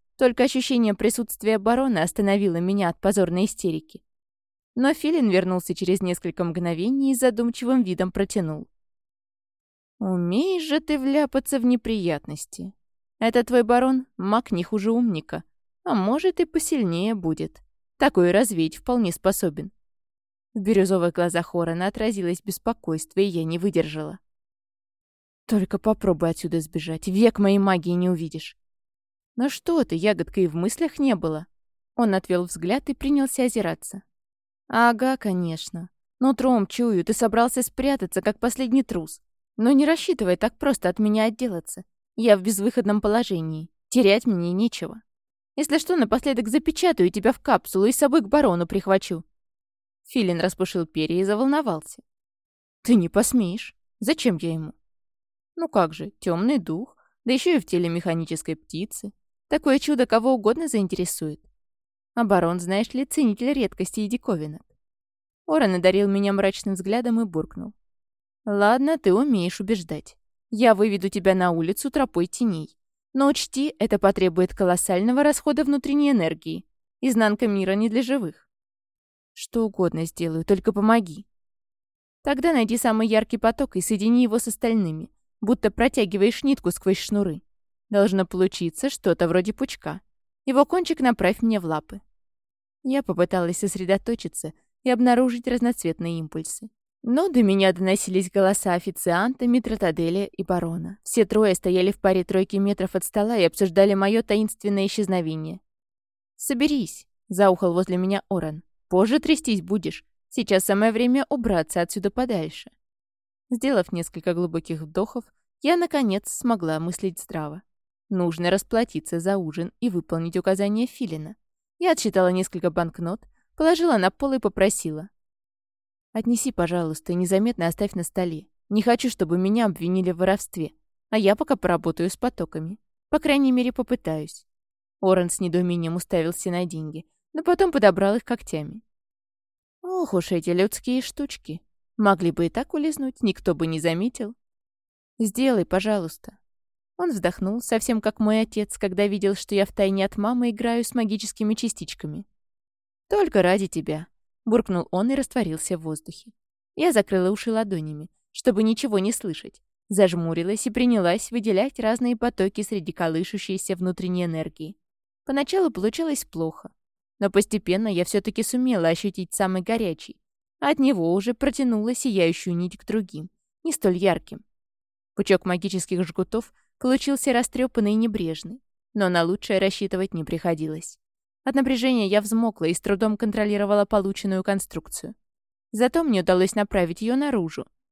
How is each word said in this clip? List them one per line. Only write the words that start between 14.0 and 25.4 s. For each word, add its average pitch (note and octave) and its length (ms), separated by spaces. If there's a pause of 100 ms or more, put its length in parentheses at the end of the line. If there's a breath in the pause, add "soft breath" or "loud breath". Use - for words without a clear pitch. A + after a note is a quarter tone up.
маг G#3 340
не F3+ 120
хуже G#3+ 280
умника, A3+ 520 (400)
а E4+ 120
может B3 440
и F4 60
посильнее A3 680
будет. D#3+ 460 (360)
Такой F3 340
развеять F3+ 460
вполне A#3 340
способен». E3+ 600 (840)
В A3+ 60
бирюзовых F#3+ 540
глазах F3 420
Орена E3+ 320
отразилось G3 540
беспокойство, - 800
и G3+ 40
я E3+ 180
не E3 140
выдержала. D#3 600 (1300)